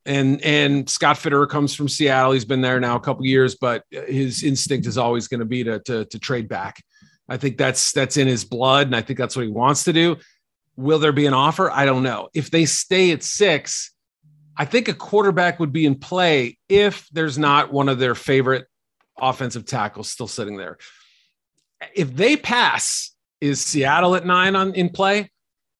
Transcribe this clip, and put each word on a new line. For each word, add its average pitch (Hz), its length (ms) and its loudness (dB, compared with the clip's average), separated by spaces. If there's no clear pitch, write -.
And, 139 380 0
and 143 480 0
Scott 147 260 2
Fitterer 143 320 0
comes 147 280 -2
from 147 120 -4
Seattle. 131 440 2
He's 127 120 0
been 131 160 -2
there 127 200 0
now 123 160 -2
a 120 40 -2
couple 131 240 -4
years, 131 300 2
but 120 360 -4
his 135 520 -6
instinct 135 460 -2
is 123 100 -4
always 120 300 -2
gonna 117 160 -6
be 123 180 -4
to, 113 160 -4
to, 107 280 -6
to 110 120 -16
trade 120 300 -6
back. 95 340 -10
I 127 80 -8
think 131 200 -4
that's, 131 360 0
that's 139 240 0
in 135 100 4
his 123 180 0
blood, 131 440 2
and 123 80 0
I 113 40 0
think 113 160 -6
that's 123 200 -4
what 127 80 -4
he 107 60 -6
wants 123 340 2
to 175 80 0
do. 165 240 4
Will 147 220 0
there 151 140 2
be 143 140 2
an 135 80 2
offer? 156 360 2
I 139 160 2
don't 131 160 2
know. 110 320 -4
If 151 160 -6
they 165 140 2
stay 185 480 2
at 147 100 -4
six, - 720 -2
I 151 80 -2
think 226 240 0
a 196 40 -2
quarterback 175 680 0
would 147 120 -2
be 156 140 2
in 139 80 4
play 151 640 0
if 202 420 2
there's 147 280 -4
not 147 340 4
one 139 160 2
of 127 120 0
their 123 160 0
favorite 131 500 0
offensive 123 460 -4
tackles 107 460 -6
still 117 160 -10
sitting 104 300 -10
there. 90 220 -12
If 143 200 -4
they 233 220 2
pass, - 800 -2
is 143 240 -2
Seattle 160 520 2
at 175 100 -4
nine 185 300 4
on, 190 180 0
in 180 160 0
play? 196 400 0